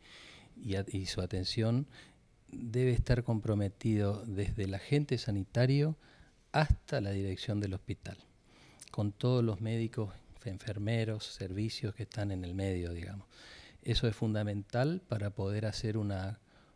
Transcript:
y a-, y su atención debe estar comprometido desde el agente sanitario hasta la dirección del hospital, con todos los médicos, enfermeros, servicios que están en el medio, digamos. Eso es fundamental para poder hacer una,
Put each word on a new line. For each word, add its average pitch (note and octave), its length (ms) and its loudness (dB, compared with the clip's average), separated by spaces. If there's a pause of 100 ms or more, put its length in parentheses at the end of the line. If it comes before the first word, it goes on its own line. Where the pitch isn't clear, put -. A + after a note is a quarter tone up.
(600)
y G2 140 -2
a-, G2 160 0
y F#2+ 140 -2
su - 160 -2
atención A2 680 0 (640)
debe B2 400 2
estar A#2+ 320 4
comprometido G#2 1000 2
desde G2+ 400 -2
el F#2+ 80 -2
agente C#3+ 440 0
sanitario B2+ 800 2 (560)
hasta D3 480 2
la G2+ 120 0
dirección G2 500 -2
del G2 120 0
hospital, - 440 -8 (760)
con G#2 220 -2
todos B2 320 2
los G#2 160 0
médicos, A2+ 520 -2 (320)
enfermeros, G#2+ 800 -2
servicios G2+ 680 -4
que - 100 -8
están G2+ 280 -4
en F2+ 140 -4
el F2 100 -4
medio, F#2 380 0
digamos. G2 340 -8 (540)
Eso - 260 2
es G#2+ 80 0
fundamental A2 960 0
para G2+ 220 -2
poder G#2 340 -2
hacer G#2+ 320 -2
una, G2+ 420 -2 (360)